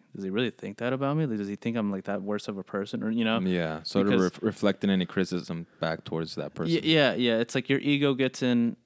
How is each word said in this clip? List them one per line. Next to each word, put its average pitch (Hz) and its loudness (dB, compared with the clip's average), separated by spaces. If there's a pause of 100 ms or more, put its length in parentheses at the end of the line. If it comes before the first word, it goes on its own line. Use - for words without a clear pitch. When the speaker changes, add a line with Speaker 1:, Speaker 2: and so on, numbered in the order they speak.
(140)
Speaker 1:
does 101 -10
he 95 -4
really 113 0
think - -12
that 120 -2
about 139 -2
me? 160 2
Like, 110 -2
does 101 -4
he 101 -6
think 117 -4
I'm, 104 0
like, 98 -6
that 101 -4
worse 104 -4
of 101 -8
a 92 -10
person?" 101 -6
Or, 110 -2
you 117 0
know? 113 2
Speaker 2:
Yeah, 85 0
sort 98 2
of 101 4
Speaker 1:
Because 92 4
Speaker 2:
ref-, - -12
reflecting 101 2
any 92 2
criticism 87 -4 (140)
back 80 -4
towards 82 -6
that 73 -8
person. 165 -2
Speaker 1:
Y-, - 0
yeah, 147 4
yeah. 117 2
It's 117 -2
like 131 -2
your 135 4
ego 143 2
gets 131 0
in, 120 2